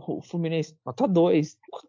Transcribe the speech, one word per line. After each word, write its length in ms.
o 160
Fluminense, 540
nota 220
dois. 480